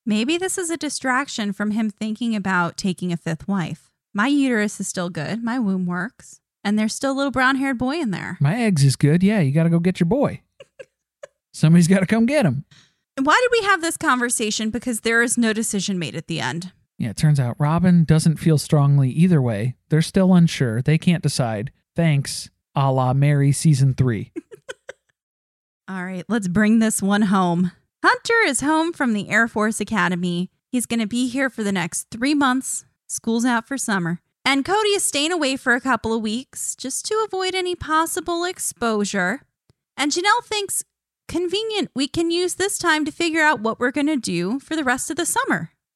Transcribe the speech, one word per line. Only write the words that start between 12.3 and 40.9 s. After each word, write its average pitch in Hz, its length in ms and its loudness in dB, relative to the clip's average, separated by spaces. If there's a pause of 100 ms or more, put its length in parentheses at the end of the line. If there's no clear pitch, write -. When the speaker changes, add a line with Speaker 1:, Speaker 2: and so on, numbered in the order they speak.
Speaker 2:
him. 135 180 0 (560)
Speaker 1:
Why 302 220 4
did 480 180 2
we 392 60 -2
have 381 160 2
this 330 140 -2
conversation? 240 760 0
Because 226 300 -6
there 233 220 2
is 240 140 0
no 233 160 2
decision 202 460 -2
made 147 160 -6
at - 120 -10
the 156 140 -6
end. 156 320 -6 (280)
Speaker 2:
Yeah, 120 80 -4
it 98 80 -8
turns 147 240 4
out 120 180 -2
Robin 170 460 4
doesn't 156 320 4
feel 156 220 2
strongly 143 500 4
either 165 320 4
way. 120 360 -2 (120)
They're 156 140 2
still 185 320 4
unsure. 131 480 2
They 156 160 2
can't 175 240 0
decide. 120 500 -2 (240)
Thanks, 151 540 0 (240)
a 139 180 2
la 127 220 2
Mary 143 380 4
season 135 420 4
three. 120 420 0
<laughs> - 120 -14 (1400)
Speaker 1:
All 185 140 -8
right, 185 240 -8
let's 208 180 -2
bring 214 320 4
this 220 240 0
one 202 200 2
home. 180 500 2 (320)
Hunter 466 420 2
is 269 140 -2
home 320 320 0
from 247 200 -2
the 202 160 -4
Air 226 200 2
Force 220 320 -2
Academy. 180 680 -2 (220)
He's 240 160 -2
gonna 233 180 -2
be 240 220 -2
here 254 240 -2
for 220 140 -8
the 202 80 0
next 175 400 -4
three 254 200 -2
months. 269 520 0 (240)
School's 226 360 -4
out 240 220 -2
for 277 100 -8
summer. 175 440 -4 (240)
And 269 200 0
Cody 415 260 0
is 403 120 0
staying 302 300 -2
away 277 240 -2
for 240 180 0
a 247 60 -2
couple 226 340 -2
of 226 80 -2
weeks - 540 -8
just - 300 -10
to 427 200 0
avoid 370 300 -4
any 359 180 -2
possible 330 720 -2
exposure. 214 960 -4 (540)
And 277 160 0
Janelle 415 320 0
thinks, 415 400 -6 (420)